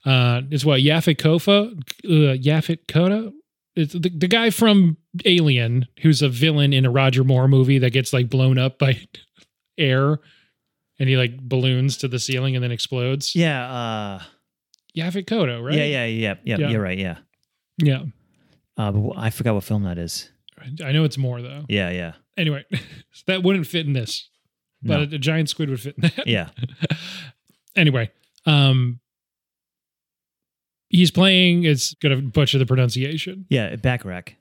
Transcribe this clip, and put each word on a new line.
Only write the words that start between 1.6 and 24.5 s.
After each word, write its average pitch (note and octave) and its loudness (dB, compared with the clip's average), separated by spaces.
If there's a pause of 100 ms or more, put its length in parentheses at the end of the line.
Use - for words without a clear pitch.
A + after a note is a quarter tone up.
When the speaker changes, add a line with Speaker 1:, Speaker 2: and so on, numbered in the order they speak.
Speaker 1:
Uh, D3+ 4
Yaphet D#3 -2
Kotto? G3 0 (440)
It's D3+ -2
the, F3 -4
the F3 -2
guy A3+ 2
from G3 4 (280)
Alien C3 4 (140)
who's D3+ 4
a C#3+ 2
villain C#3+ 2
in C3 2
a B2+ 2
Roger C3 2
Moore C3 4
movie C3+ 6
that B2+ 2
gets, B2+ 0
like, B2+ 0
blown C3 2
up C3 -2
by C3+ 2 (400)
<laughs> - -20
air, C#3 0 (800)
and C3+ -2
he, C3 2
like, B2 -2
balloons B2+ -2
to C3+ -6
the A#2+ -6
ceiling C3 -4
and B2 -4
then A#2+ -4
explodes. C3 -4
Speaker 2:
Yeah, D3+ -2
uh, A2 -6 (760)
Speaker 1:
Yaphet F3 -6
Kotto, C3 -2
right? C#3 -4
Speaker 2:
Yeah, D3+ 2
yeah, C3+ -2
yeah, A2 -2
yeah, A2 -4
Speaker 1:
Yeah. D3 -2
Speaker 2:
you're A2 0
right, F#2 -4
yeah. F2+ -6 (600)
Speaker 1:
Yeah. C3+ 2 (760)
Speaker 2:
Uh, G#2+ -2
but G2 0 (140)
wh-, - -12
I A2+ -2
forgot A2 -2
what G2 -2
film G#2 -2
that F2 -6
is. - -10 (520)
Speaker 1:
I C3+ -6
know D#3 2
it's D3 -2
Moore, B2 -6
though. C#3 -16
Speaker 2:
Yeah, G2 -2
yeah. F2 -8 (220)
Speaker 1:
Anyway, D3+ -2
<laughs> - -6 (400)
so - -20
that F#3 -2
wouldn't F#3 2
fit D#3+ -4
in C#3+ -2
this, - -6 (540)